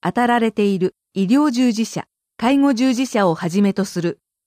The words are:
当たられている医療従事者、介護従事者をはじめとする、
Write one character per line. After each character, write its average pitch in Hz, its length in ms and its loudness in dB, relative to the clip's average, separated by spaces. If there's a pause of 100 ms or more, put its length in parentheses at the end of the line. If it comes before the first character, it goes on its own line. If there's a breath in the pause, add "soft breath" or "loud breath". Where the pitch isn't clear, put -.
当 180 100 -4
た 240 160 0
ら 240 100 2
れ 226 140 0
て 208 140 -2
い 196 120 0
る 180 180 -2 (200)
医 196 80 0
療 277 260 2
従 247 220 2
事 214 160 -2
者、 - 180 -10 (320)
介 277 220 2
護 277 160 4
従 254 180 2
事 247 140 -2
者 202 200 0
を 165 60 2
は 170 160 -4
じ 196 140 0
め 196 100 2
と 190 120 -2
す - 180 -10
る、 170 160 -4 (280)